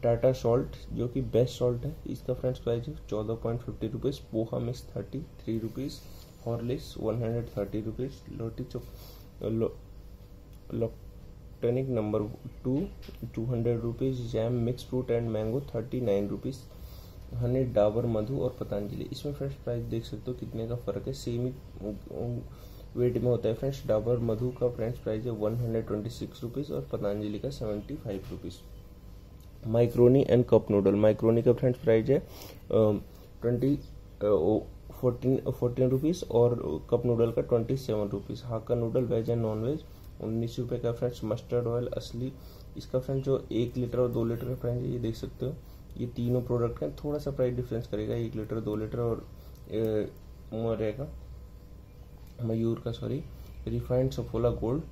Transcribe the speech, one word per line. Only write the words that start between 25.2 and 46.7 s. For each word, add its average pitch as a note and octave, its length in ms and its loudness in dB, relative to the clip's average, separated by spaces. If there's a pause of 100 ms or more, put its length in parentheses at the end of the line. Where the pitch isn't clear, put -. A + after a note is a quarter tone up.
है B2 60 -2
वन G#2+ 240 0
हंड्रेड A2+ 320 0
ट्वेंटी G#2 240 -2
सिक्स - 320 -8
रुपीज C3 280 -4
और C#3 220 -4
पतंजलि G#2 460 -2
का A#2+ 120 -4
सेवेंटी G#2+ 460 -4
फ़ाइव - 340 -6
रुपीज। F2 220 -8 (1160)
Macaroni A#2+ 640 8
and A#2+ 240 8
cup G#2+ 160 6
noodle, G2+ 340 6
Macaroni A2+ 400 6
का B2 80 8
फ्रेंड्स B2 280 4
प्राइस A2+ 280 6
है, C#3 100 6
अ, - 80 -4 (1160)
ट्वेंटी, C3 360 4 (440)
अ, - 20 0
ओ, G#2 360 6 (400)
फ़ोर्टीन, B2 360 4 (140)
फ़ोर्टीन B2+ 380 2
रुपीज C#3+ 420 2
और A#2+ 600 4
कप B2 160 4
नूडल A#2 260 4
का B2 100 2
ट्वेंटी A#2+ 340 2
सेवन G#2+ 320 0
रुपीज। G2+ 360 -6
हाक्का A#2 300 -2
नूडल A#2 300 2
वेज A2+ 260 0
एंड A#2 120 2
नॉन A2 200 0
वेज D3 220 -2 (360)
उन्नीस A2+ 380 -2
रुपये B2 200 -2
का A#2+ 140 0
फ्रेंड्स। B2 320 -2
मस्टर्ड A#2 420 0
ऑयल A#2+ 200 0
असली, B2 460 -4 (440)
इसका - 220 -2
फ्रेंड्स C3+ 280 0
जो C3+ 260 2
एक A#2+ 240 2
लीटर B2 220 0
और B2 100 6
दो A#2 160 2
लीटर A#2 240 -2
का B2+ 60 -2
प्राइस A#2+ 280 -2
है, C3+ 100 -2
ये B2 60 -2
देख A#2 180 0
सकते - 300 -6
हो, C3 80 -2 (440)
ये A#2+ 80 -2
तीनों A#2+ 360 0
product A#2+ 400 0